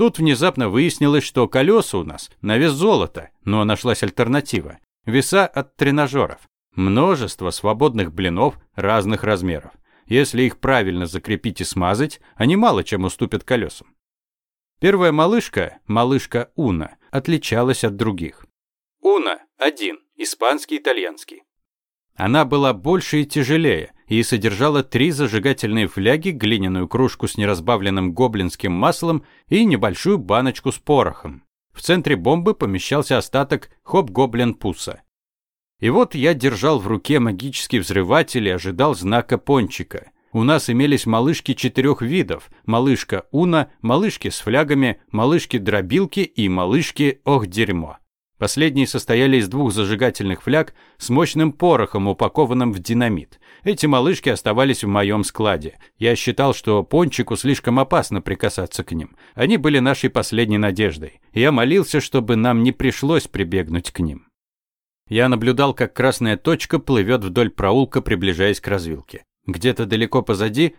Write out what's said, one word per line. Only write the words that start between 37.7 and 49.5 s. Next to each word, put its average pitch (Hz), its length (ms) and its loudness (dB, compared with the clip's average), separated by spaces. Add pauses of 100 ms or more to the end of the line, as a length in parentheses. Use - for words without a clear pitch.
взрыватель 101 680 0
и - 20 2
ожидал 95 440 0
знака 107 440 0
Пончика. - 720 -2 (220)
У 110 100 0
нас 147 260 2
имелись 135 380 2
малышки 120 480 0
четырёх 131 480 0
видов: 120 480 -2 (160)
малышка 113 640 0
Уна, 160 400 0 (100)
малышки 131 480 0
с - 120 -6
флягами, 135 600 0 (100)
малышки-дробилки 110 1080 0
и 117 280 -2
малышки 110 760 0
Ох-дерьмо. 101 760 -2 (400)
Последние 135 460 2
состояли 131 500 0
из 104 120 0
двух 127 220 -2